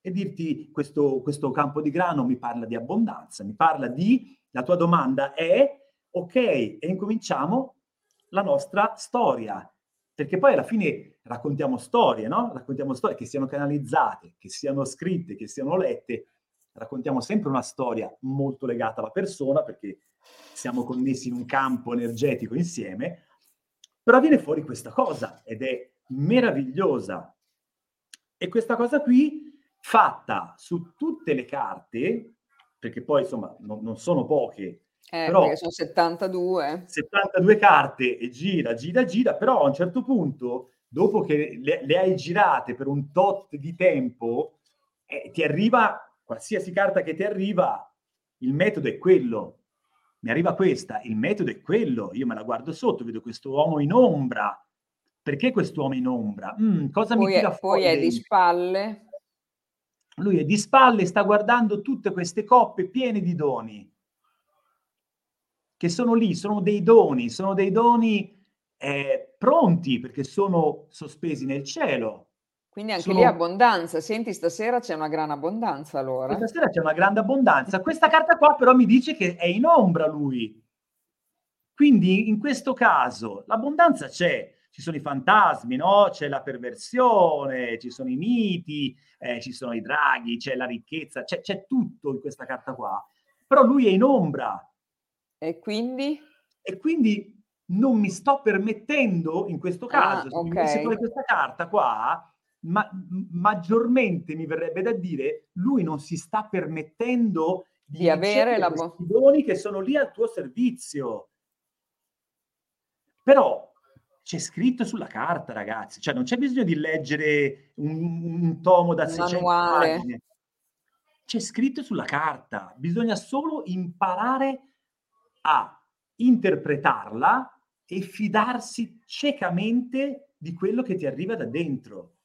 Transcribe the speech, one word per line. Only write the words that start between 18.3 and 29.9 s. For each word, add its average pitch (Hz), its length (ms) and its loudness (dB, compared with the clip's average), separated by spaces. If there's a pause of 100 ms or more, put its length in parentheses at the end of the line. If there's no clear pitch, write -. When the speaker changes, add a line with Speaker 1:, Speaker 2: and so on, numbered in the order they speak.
Speaker 1:
legata 117 380 -4
alla 110 80 -8
persona, 147 520 -2
perché - 360 -12 (560)
siamo 123 300 -6
connessi 127 440 -4
in 123 60 -6
un 123 100 -8
campo 127 480 -2
energetico 120 640 -2
insieme, 131 680 -6 (800)
però 240 160 8
viene 294 200 6
fuori 151 240 -2
questa 127 280 -12
cosa 147 540 -6
ed 113 180 -12
è 127 280 -8 (180)
meravigliosa. 139 1300 -2 (1000)
E 175 100 -6
questa 226 280 -2
cosa 240 260 0
qui, 277 500 2 (260)
fatta 123 760 0